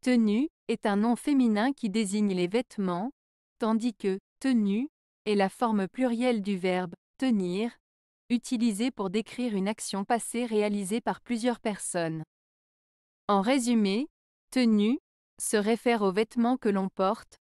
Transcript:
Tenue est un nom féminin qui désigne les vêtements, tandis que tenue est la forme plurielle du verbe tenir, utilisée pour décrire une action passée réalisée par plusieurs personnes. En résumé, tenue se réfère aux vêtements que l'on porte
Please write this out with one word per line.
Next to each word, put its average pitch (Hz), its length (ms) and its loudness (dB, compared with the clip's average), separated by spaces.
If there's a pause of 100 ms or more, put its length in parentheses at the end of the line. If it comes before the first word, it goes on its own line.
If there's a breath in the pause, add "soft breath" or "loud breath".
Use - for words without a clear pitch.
Tenue 240 460 2 (220)
est 233 160 -4
un 208 100 2
nom 226 220 2
féminin 254 560 2
qui 226 160 -4
désigne 208 440 0
les 180 140 0
vêtements, 196 640 -4 (480)
tandis 226 340 0
que 190 240 -2 (220)
tenue 233 480 0 (380)
est 214 100 0
la 196 140 2
forme 214 380 -2
plurielle 247 540 0
du 196 160 -4
verbe 180 380 -2 (220)
tenir, 208 600 -2 (520)
utilisée 233 600 0
pour 196 200 -6
décrire 220 460 -4
une 190 120 -2
action 202 380 -6
passée 233 400 -2
réalisée 208 560 -2
par 208 200 -6
plusieurs 240 380 -2
personnes. 165 640 -6 (1040)
En 202 140 4
résumé, 233 680 2 (420)
tenue 226 480 4 (420)
se - 180 -2
réfère 220 440 2
aux 196 100 2
vêtements 233 460 0
que 233 120 -2
l'on 196 200 0
porte - 580 -4